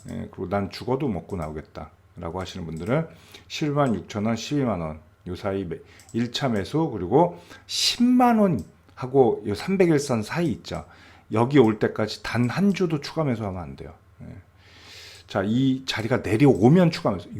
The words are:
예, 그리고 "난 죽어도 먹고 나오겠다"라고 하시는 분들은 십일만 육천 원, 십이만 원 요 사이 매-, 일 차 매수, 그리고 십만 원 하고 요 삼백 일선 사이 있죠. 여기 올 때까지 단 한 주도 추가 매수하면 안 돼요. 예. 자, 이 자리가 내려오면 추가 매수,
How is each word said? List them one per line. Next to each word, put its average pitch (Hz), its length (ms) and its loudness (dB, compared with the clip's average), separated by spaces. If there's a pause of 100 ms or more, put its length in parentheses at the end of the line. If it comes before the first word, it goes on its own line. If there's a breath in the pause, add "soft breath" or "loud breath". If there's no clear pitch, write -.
(100)
예, 92 200 -10
그리고 92 180 -10
"난 95 220 -2
죽어도 131 380 -4
먹고 95 280 -6
나오겠다"라고 78 1000 -12
하시는 92 280 -10
분들은 101 420 -4 (400 loud breath)
십일만 143 460 -2
육천 101 320 -4
원, 117 100 0
십이만 117 440 -2
원 78 200 -8 (260)
요 90 100 -8
사이 98 280 -4
매-, 82 140 -8 (340 loud breath)
일 120 200 -2
차 139 180 -2
매수, 135 400 -2
그리고 117 500 0 (260 loud breath)
십만 247 720 4
원 185 240 2 (320)
하고 127 520 4
요 104 80 -2
삼백 185 340 2
일선 139 340 0
사이 156 300 -4
있죠. 85 320 -10 (480 soft breath)
여기 120 260 4
올 110 200 6
때까지 - 440 -2
단 120 280 -2
한 196 240 2
주도 170 260 -2
추가 - 240 -6
매수하면 104 380 -4
안 69 120 -12
돼요. 71 200 -16 (260)
예. 82 60 -16 (1000 loud breath)
자, 101 160 0
이 131 440 0
자리가 113 320 -2
내려오면 127 720 6
추가 - 220 -2
매수, 90 280 -8